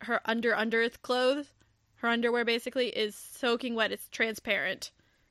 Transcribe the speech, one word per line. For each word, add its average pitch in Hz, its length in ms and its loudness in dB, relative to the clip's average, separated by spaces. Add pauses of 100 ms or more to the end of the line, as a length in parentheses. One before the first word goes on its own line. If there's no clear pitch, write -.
her 233 180 0
under, 226 320 2
under 226 340 2
clothes, 254 580 0 (480)
her - 120 -4
underwear 233 380 2
basically, 240 420 0
is 214 260 -2
soaking 240 640 -2
wet. 214 160 2
It's - 160 -8
transparent. 214 840 -2 (400)